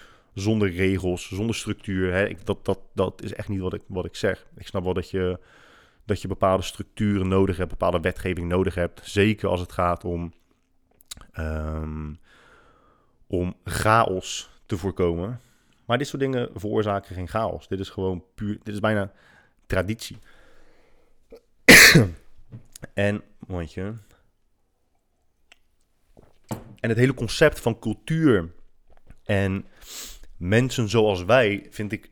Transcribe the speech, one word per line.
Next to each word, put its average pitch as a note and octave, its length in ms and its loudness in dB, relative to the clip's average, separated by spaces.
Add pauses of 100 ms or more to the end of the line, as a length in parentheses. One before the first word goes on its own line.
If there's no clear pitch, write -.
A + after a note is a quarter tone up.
(340)
zonder G#2 380 0
regels, F2+ 580 0
zonder G#2+ 260 -4
structuur, F#2 580 -4
hè. G2 140 2
Ik, F2+ 180 -12
dat, - 200 -4
dat, F#2+ 140 -2 (140)
dat - 300 -2
is G#2 100 -10
echt - 140 -10
niet G2 120 -4
wat F2+ 140 -4
ik, - 140 -8
wat F#2 180 -6
ik F2+ 100 -12
zeg. F#2+ 300 -2 (100)
Ik - 120 -18
snap F#2+ 160 -4
wel F2+ 100 -2
dat F2+ 160 -4
je, F2+ 300 -2 (640)
dat G2+ 160 -2
je - 60 -8
bepaalde F#2+ 360 2
structuren G2+ 640 -2
nodig F#2+ 300 4
hebt, F2+ 120 -4
bepaalde F2 300 0
wetgeving F2 480 -4
nodig F#2 280 0
hebt. F2 280 -4
Zeker G2+ 460 2
als F2+ 100 0
het F2+ 120 -8
gaat F2 320 -2
om, E2+ 300 -6 (1000)
ehm, D#2 800 -6 (1120)
om F2+ 360 -2
chaos F#2+ 840 0 (160)
te G2+ 120 -4
voorkomen. F2+ 640 -2 (440)
Maar A#2+ 120 0
dit C#3 100 -4
soort C#3 140 -8
dingen C3 320 -2
veroorzaken G#2 600 -2
geen F2+ 120 -8
chaos. F#2 400 -4
Dit F#2+ 120 -4
is F#2+ 100 -8
gewoon F#2 340 -4 (120)
puur, G#2 280 -6
dit G#2 100 -10
is G#2 60 -6
bijna G#2 320 0 (540)
traditie. G2 520 -4 (1500)
<coughs> - 540 8 (720)
En, G2+ 280 0 (260)
mondje. F#2 460 -8 (2750)
En A2+ 100 -2
het A2 80 2
hele C3 160 4
concept C#3 460 2
van A2+ 200 -2
cultuur A2+ 720 2 (720)
en G2 420 0 (760)
mensen A2+ 480 2
zoals G#2 340 4
wij G#2 460 4
vind G#2 220 -8
ik - 200 -8